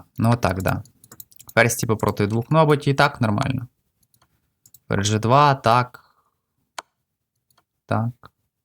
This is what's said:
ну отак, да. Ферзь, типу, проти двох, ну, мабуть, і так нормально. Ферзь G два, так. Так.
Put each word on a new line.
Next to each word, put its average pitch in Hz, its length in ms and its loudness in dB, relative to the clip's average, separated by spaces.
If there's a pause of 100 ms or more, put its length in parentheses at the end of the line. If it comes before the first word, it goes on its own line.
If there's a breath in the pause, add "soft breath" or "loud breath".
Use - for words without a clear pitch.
(180)
ну 113 140 2
отак, 92 300 -2
да. 95 220 -4 (720)
Ферзь, 117 220 2
типу, 113 220 -2
проти 104 300 -2
двох, 113 220 -4
ну, 156 80 2
мабуть, 147 300 2
і 139 60 0
так 147 280 0
нормально. 107 460 -2 (1200)
Ферзь 104 220 -2
G 107 60 0
два, 135 360 4
так. 120 480 0 (1800)
Так. 110 460 -6 (340)